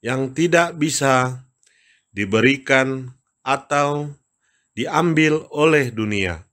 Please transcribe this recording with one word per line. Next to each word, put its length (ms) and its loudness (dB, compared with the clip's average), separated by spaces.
yang 320 -4
tidak 400 2
bisa 640 0
diberikan 1040 0
atau 720 -2
diambil 720 0
oleh 400 2
dunia. 640 -4